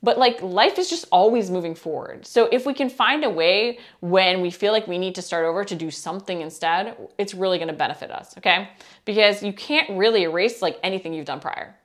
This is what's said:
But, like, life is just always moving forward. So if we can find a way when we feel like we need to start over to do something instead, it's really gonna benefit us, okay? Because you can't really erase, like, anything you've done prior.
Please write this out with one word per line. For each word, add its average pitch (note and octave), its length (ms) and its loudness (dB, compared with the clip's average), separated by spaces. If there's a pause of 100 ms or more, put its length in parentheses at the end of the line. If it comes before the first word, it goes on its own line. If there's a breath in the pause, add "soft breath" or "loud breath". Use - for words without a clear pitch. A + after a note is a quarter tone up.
But, - 140 4
like, A#3+ 240 2
life G3 380 2
is F4+ 100 -2
just E4 220 -6
always G3+ 400 4
moving E3+ 240 -4
forward. - 500 -10
So - 260 4
if B3 140 0
we C#4 80 -2
can C4+ 160 -2
find B3+ 340 0
a B3+ 60 2
way G3 480 2 (220 loud breath)
when F#3 420 4
we F3+ 80 -2
feel G3+ 240 0
like G#3+ 140 0
we F3 100 -4
need F#3 160 -4
to F#3 80 -10
start E3+ 240 -2
over E3+ 180 -2
to G3 120 -6
do D#3+ 160 -6
something F3 500 -8
instead, E3 540 -4 (240)
it's G3 160 -6
really F#3 240 0
gonna D#3+ 140 -6
benefit - 360 -4
us, - 300 -14
okay? F#3 300 0 (360 loud breath)
Because G#3 380 4
you G3+ 100 -4
can't D4+ 380 -2
really G3+ 320 2
erase, F3+ 360 -2
like, D#3+ 220 -2
anything F#3 320 -4
you've D#3 120 -8
done D3 140 -8
prior. - 460 -10